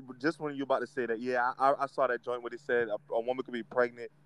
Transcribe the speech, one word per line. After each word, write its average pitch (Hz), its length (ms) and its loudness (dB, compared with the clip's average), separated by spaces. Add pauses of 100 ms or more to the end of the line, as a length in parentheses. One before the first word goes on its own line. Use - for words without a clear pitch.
(220)
Just 151 180 0
when 147 160 -6
you're 139 100 -4
about 127 140 2
to 120 80 -2
say 123 200 -4
that, 113 120 0
yeah, 123 380 0
I, 135 140 6
I, 143 120 0
I 139 40 -2
saw 135 200 2
that 120 160 -2
joint 123 200 -4
where 120 80 -6
they 120 60 -10
said 120 320 2
a, 104 240 -4
a 117 80 2
woman 127 220 -2
could 120 120 -8
be 117 80 -4
pregnant, 120 480 0 (140)